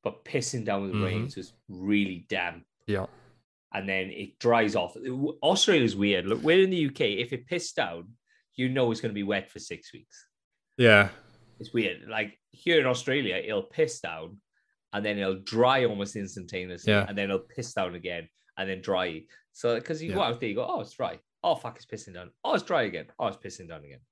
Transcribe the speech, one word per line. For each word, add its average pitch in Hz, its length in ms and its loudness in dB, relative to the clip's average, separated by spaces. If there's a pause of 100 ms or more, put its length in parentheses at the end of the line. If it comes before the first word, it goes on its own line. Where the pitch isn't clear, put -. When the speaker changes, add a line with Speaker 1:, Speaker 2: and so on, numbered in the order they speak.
Speaker 1:
but - 220 -6
pissing 123 400 -4
down 101 180 -2
with 95 120 -4
rain, 104 260 0
Speaker 2:
Mm-hmm. 123 80 -4
Speaker 1:
so 95 100 -12
it's 90 140 -16 (160)
really 95 600 0
damp. 87 360 -6 (220)
Speaker 2:
Yeah. 98 180 -2 (680)
Speaker 1:
And 98 140 -6
then 95 240 -4
it - 280 -12
dries 113 360 4
off. 87 200 -2
W-, 135 460 -4
Australia's 151 540 4
weird. 98 300 2
Look, 113 180 -2
we're 165 200 6
in 190 80 4
the 185 60 0
U 143 140 0
K. 110 220 0
If 117 180 -4
it 123 160 -8
pissed - 280 -6
down, 87 340 -4 (460)
you 127 120 0
know 127 240 2
it's 113 80 -2
gonna 107 140 -4
be 101 100 -4
wet 98 260 -2
for - 100 -18
six - 340 -14
weeks. - 340 -20 (500)
Speaker 2:
Yeah. 104 320 10 (500)
Speaker 1:
It's - 140 -14
weird. 104 340 -2
Like, 110 300 -6 (120)
here 170 300 2
in 135 60 2
Australia, 127 520 0
it'll 101 260 -2
piss - 380 -2
down, 85 400 -10 (520)
and 104 120 -4
then 104 120 -2
it'll 95 220 -2
dry 123 460 4
almost 101 320 -4
instantaneously, 92 760 -6
Speaker 2:
Yeah. 101 160 6
Speaker 1:
and 101 100 -6
then 101 80 0
it'll 98 140 0
piss - 340 -10
down 90 220 -4
again, 87 320 -8 (300)
and 95 120 -4
then 92 120 -6
dry. 90 420 -2 (300)
So, 120 260 0
'cause 156 220 -8
you 170 120 -6
go 190 60 0
Speaker 2:
Yeah. 160 80 2
Speaker 1:
out 120 140 -4
there, 117 80 -4
you 98 60 -4
go, 120 120 -2
"Oh, 359 140 -4
it's - 100 -12
dry. 85 280 -6 (240)
Oh, 170 120 2
fuck, - 220 -12
it's - 80 -20
pissing 104 280 -14
down. 90 180 -16 (120)
Oh, - 120 0
it's - 80 0
dry 156 200 2
again. 85 240 -4 (120)
Oh, 117 80 0
it's 98 100 -4
pissing 90 320 -16
down 78 160 -14
again." 69 160 -20 (100)